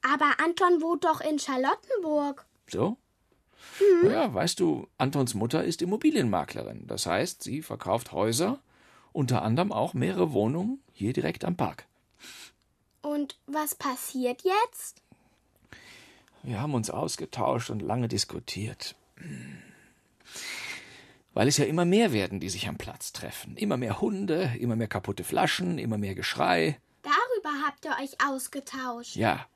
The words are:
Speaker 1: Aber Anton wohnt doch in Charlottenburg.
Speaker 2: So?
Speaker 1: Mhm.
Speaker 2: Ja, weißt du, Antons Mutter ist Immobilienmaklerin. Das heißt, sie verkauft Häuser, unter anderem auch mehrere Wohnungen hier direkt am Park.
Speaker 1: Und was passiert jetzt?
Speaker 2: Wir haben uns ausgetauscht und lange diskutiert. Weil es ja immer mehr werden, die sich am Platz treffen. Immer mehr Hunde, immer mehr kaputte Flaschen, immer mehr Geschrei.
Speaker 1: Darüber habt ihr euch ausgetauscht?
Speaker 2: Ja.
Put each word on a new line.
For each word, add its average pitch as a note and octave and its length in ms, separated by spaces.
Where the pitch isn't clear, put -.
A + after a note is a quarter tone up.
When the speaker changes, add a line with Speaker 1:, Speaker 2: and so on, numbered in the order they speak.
Speaker 1:
Aber C#4+ 320
Anton F4 380
wohnt D#4+ 220
doch D#4+ 180
in D4+ 180
Charlottenburg. D4 1040
Speaker 2:
So? E3 300
Speaker 1:
Mhm. F#4+ 320
Speaker 2:
Ja, B3+ 220
weißt E3+ 260
du, D#3 280
Antons C3+ 360
Mutter A#2 300
ist - 180
Immobilienmaklerin. A#2 1040
Das - 200
heißt, G#2+ 340
sie C#3 200
verkauft - 500
Häuser, A#2+ 480
unter B2 280
anderem C3 300
auch C#3+ 220
mehrere E3+ 400
Wohnungen F3 480
hier G#2+ 200
direkt - 320
am F3 100
Park. - 300
Speaker 1:
Und D4 460
was D4 280
passiert B3+ 680
jetzt? G#4 580
Speaker 2:
Wir A2+ 180
haben D3 140
uns A2 160
ausgetauscht A#2+ 800
und G#2+ 100
lange A2+ 260
diskutiert. - 880
Weil G#2 140
es D3 100
ja C#3+ 80
immer D#3+ 200
mehr G3 280
werden, F#2+ 260
die F#2+ 100
sich - 180
am C#2+ 100
Platz - 340
treffen. - 460
Immer G3+ 200
mehr A#2 220
Hunde, F#3 600
immer A#2 160
mehr A2+ 120
kaputte - 360
Flaschen, F3 560
immer A2+ 180
mehr G2 180
Geschrei. E3 640
Speaker 1:
Darüber D#4 640
habt C#4+ 200
ihr D4+ 60
euch C#4 140
ausgetauscht? C4 920
Speaker 2:
Ja. G#2+ 300